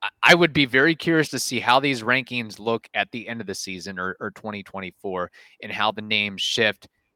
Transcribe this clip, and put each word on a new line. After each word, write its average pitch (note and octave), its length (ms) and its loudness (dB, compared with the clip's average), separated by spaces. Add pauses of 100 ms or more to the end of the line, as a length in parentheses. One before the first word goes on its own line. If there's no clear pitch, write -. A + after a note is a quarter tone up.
I, G#2+ 80 -4 (140)
I D3 120 8
would E3+ 160 4
be C#3+ 140 4
very C3 300 4
curious D#3 340 2
to C3 100 -4
see A#2 220 -4
how B2 180 6
these C3+ 240 0
rankings A#2+ 560 -2
look A2+ 340 -2
at G2+ 180 -2
the A2 180 -10
end A#2 100 -8
of G2+ 80 -10
the G2 80 -6
season F#2 420 -10
or, F#2 220 -6
or G#2 120 -8
twenty G#2 300 -12
twenty-four F#2 720 -8 (320)
and G#2 80 -12
how G#2+ 200 -2
the G#2+ 100 -8
names G#2 400 -2
shift - 480 0 (260)